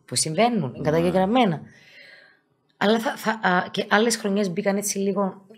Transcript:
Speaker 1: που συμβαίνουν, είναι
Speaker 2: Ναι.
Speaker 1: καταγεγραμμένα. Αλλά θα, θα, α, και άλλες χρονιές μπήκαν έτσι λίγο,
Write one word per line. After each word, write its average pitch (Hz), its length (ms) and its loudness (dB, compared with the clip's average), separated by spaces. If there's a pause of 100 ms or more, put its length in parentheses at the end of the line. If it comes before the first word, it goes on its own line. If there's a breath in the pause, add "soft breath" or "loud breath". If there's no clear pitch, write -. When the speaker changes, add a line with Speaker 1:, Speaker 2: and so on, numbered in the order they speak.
Speaker 1:
που - 120 -12
συμβαίνουν, 208 420 0 (100)
είναι 120 100 -8
Speaker 2:
Ναι. - 60 -6
Speaker 1:
καταγεγραμμένα. 180 760 2 (1160 loud breath)
Αλλά 214 240 2
θα, 220 160 -4
θα, 220 320 -2
α, 180 220 2
και 202 200 -4
άλλες 226 260 2
χρονιές 202 340 -2
μπήκαν 196 260 -2
έτσι 202 220 -4
λίγο, 196 480 -4 (120)